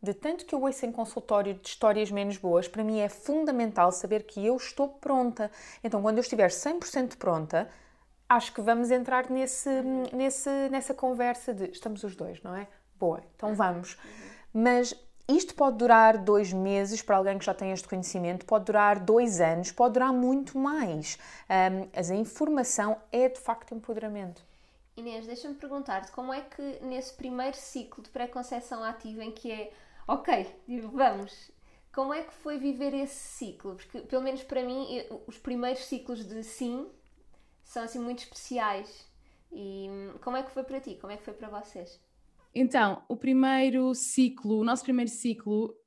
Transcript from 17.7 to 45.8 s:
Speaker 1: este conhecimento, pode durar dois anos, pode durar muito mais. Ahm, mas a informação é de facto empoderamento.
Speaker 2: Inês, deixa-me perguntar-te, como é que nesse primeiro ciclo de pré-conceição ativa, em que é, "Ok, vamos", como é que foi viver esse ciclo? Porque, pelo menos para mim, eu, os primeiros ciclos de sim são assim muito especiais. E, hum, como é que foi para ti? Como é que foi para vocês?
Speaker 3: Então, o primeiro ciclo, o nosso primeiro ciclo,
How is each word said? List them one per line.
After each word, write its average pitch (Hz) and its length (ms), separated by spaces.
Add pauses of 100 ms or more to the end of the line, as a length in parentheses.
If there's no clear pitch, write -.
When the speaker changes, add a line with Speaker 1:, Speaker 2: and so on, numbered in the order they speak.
Speaker 1:
este 185 180
conhecimento, 180 580
pode 214 180
durar 208 340
dois 214 420
anos, 170 300
pode 240 240
durar 254 180
muito 262 460
mais. 262 600 (300)
Ahm, 190 460
mas 175 160
a 190 60
informação 226 800 (160)
é 254 160
de 254 100
facto - 360
empoderamento. 208 680 (540)
Speaker 2:
Inês, 226 300
deixa-me 262 280
perguntar-te, 277 580
como 254 200
é 285 100
que 277 420
nesse 262 300
primeiro 254 420
ciclo - 460
de - 80
pré-conceição 240 720
ativa, 220 400
em 220 60
que 226 200
é, 214 220 (340)
"Ok, - 400 (460)
vamos", 208 580 (440)
como 269 180
é 320 100
que 320 120
foi 302 240
viver 277 340
esse 277 220
ciclo? - 600
Porque, - 240
pelo 262 220
menos 262 200
para 262 200
mim, 254 320
eu, - 320
os - 120
primeiros 247 480
ciclos 240 380
de 220 180
sim 247 440 (760)
são 233 220
assim 233 160
muito 240 180
especiais. 214 880 (440)
E, 196 360
hum, 196 320
como 247 160
é 262 60
que 262 80
foi 262 140
para 269 160
ti? 220 200
Como 196 120
é 208 40
que 208 60
foi 208 120
para 220 140
vocês? 208 500 (560)
Speaker 3:
Então, 240 540
o 233 80
primeiro 262 800
ciclo, 240 640
o 214 60
nosso 247 180
primeiro 240 280
ciclo, 220 640 (140)